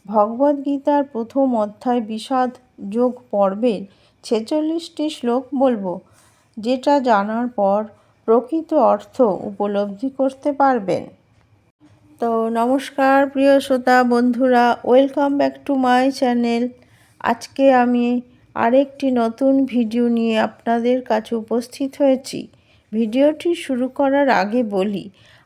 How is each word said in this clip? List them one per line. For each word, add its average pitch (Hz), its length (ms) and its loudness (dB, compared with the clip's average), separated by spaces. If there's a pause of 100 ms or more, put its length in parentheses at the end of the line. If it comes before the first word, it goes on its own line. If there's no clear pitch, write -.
ভগবদ্গীতার 277 960 0
প্রথম 247 520 -2
অধ্যায় 220 440 -2
বিষাদ 233 500 -4 (400)
যোগ 247 400 -2
পর্বের 202 520 0 (400)
ছেচল্লিশটি 311 880 -4
শ্লোক 247 340 -4 (100)
বলবো, 220 460 -2 (560)
যেটা 254 440 0
জানার 226 480 0
পর 202 360 0 (400)
প্রকৃত 262 500 0
অর্থ 208 460 2
উপলব্ধি 202 880 -2
করতে 269 420 -4
পারবেন। 240 520 0 (1120)
তো 226 300 -2
নমস্কার 269 800 2
প্রিয় 269 340 4
শ্রোতা 254 440 2
বন্ধুরা, 240 800 2
welcome 269 320 4
back 285 360 0 (140)
to 277 100 0
my 254 340 2
channel। 240 580 0 (520)
আজকে 262 520 2
আমি 247 500 2 (320)
আরেকটি 269 560 0
নতুন 254 540 0
ভিডিও 240 440 -2
নিয়ে 226 300 0
আপনাদের 233 640 -2
কাছে 220 320 -4
উপস্থিত 240 640 -6
হয়েছি। 269 500 0 (440)
ভিডিওটি 277 640 0
শুরু 262 340 -4
করার 277 400 0
আগে 208 340 0
বলি, 202 480 -4 (360)